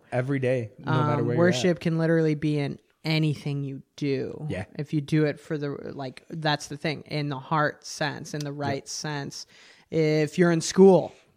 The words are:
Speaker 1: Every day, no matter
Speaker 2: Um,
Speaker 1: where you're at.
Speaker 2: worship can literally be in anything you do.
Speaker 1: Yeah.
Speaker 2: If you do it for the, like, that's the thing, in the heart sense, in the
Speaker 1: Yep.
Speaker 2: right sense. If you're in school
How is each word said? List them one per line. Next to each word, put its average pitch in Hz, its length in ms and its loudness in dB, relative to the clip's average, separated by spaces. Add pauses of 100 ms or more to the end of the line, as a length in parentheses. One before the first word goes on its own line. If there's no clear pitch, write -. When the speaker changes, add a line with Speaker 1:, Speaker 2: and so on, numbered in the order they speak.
(120)
Speaker 1:
Every 127 260 -2
day, 123 400 0
no - 140 -6
matter 156 100 2
Speaker 2:
Um, 151 80 2
Speaker 1:
where 147 160 0
you're 156 80 0
at. 156 60 0
Speaker 2:
worship 175 400 4
can 165 180 -2
literally 160 380 2
be 147 240 -2
in 139 180 -4 (260)
anything 151 600 -2
you 135 180 -8 (160)
do. 135 520 -4
Speaker 1:
Yeah. 92 160 -6 (140)
Speaker 2:
If 147 140 -6
you 151 80 2
do 151 240 2
it 147 140 -2
for - 200 -8
the, 143 100 -6 (240)
like, 131 360 -12
that's 151 380 -4
the 143 100 -12
thing, - 300 -6
in 147 220 -4
the 135 80 -6
heart 151 480 -2
sense, - 480 -8
in 151 60 -6
the 147 120 -6
Speaker 1:
Yep. 143 80 -10
Speaker 2:
right 139 280 -4
sense. - 580 -8 (460)
If 156 480 2
you're 170 120 6
in 165 100 2
school 185 520 8 (240)